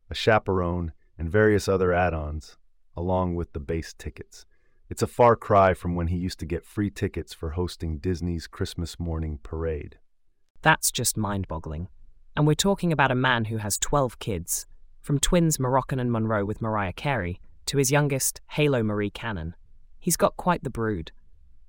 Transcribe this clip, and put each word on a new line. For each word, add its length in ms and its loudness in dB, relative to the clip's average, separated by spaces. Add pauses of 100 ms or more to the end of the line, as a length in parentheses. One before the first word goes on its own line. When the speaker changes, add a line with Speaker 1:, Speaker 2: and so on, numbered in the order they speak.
Speaker 1:
a 40 -8
chaperone, 800 2 (260)
and 140 -6
various 380 4
other 240 4
add-ons, 640 -2 (400)
along 380 0
with 180 -6
the 80 -8
base 320 -6
tickets. 520 -14 (440)
It's 120 -4
a 60 0
far 300 6
cry 360 6
from 220 -4
when 120 -2
he 100 -2
used 220 -4
to 60 -8
get 200 -6
free 240 -2
tickets 440 -6
for 180 -8
hosting 480 -4
Disney's 460 -4
Christmas 540 -6
morning 420 -6
parade. 580 -8 (640)
Speaker 2:
That's 280 4
just 240 -2
mind-boggling. 720 -4 (480)
And 100 4
we're 100 6
talking 360 2
about 180 4
a 60 0
man 300 2
who 100 -4
has 220 -4
twelve 420 0
kids, 460 -6 (340)
from 180 -2
twins 400 4
Moroccan 400 0
and 140 0
Monroe 320 0
with 180 -4
Mariah 300 -2
Carey, 480 -4 (280)
to 100 0
his 120 4
youngest, 600 0
Halo 340 2
Marie 260 0
Cannon. 460 -8 (420)
He's 200 -2
got 180 2
quite 300 -2
the 40 -4
brood. 440 -4 (560)